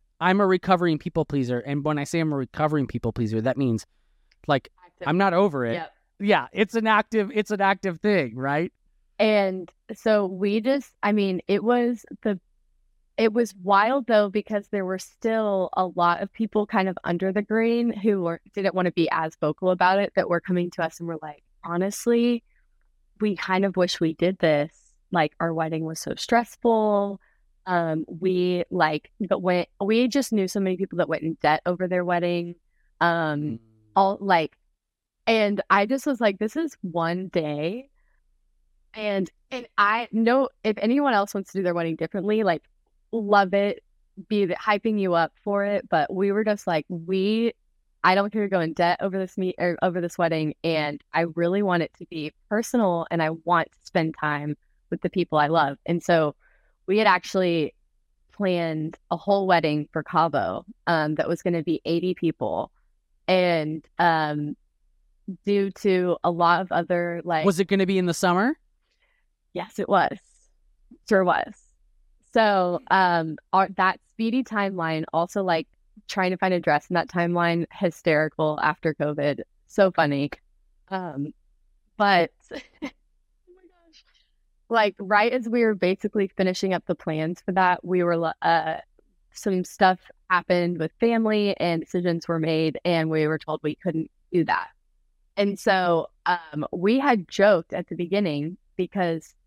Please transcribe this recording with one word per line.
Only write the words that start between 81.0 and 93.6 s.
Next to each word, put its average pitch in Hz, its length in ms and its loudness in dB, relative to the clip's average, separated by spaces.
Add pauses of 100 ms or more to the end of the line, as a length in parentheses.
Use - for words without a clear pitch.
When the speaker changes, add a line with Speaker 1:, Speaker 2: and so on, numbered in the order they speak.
Speaker 2:
but, 190 340 4 (100)
<laughs> - 100 -20
oh 277 80 -14 (220)
my 277 80 -10
gosh. 349 1160 -20 (640)
Like, 214 300 2
right 208 320 2
as 240 180 -2
we 233 140 2
were 220 100 4
basically 190 640 0
finishing 190 380 0
up 170 120 -2
the 175 100 -2
plans 160 460 -6
for 190 120 -6
that, 180 300 2
we 180 200 0
were, 170 380 0
uh, 160 360 0 (540)
some 185 320 -2
stuff 185 360 2 (300)
happened 175 500 0
with 160 200 -4
family 214 580 2
and 170 240 0
decisions 175 460 -2
were 165 120 -2
made, 160 440 0
and 165 260 0
we 156 180 2
were 156 100 -2
told 156 260 -8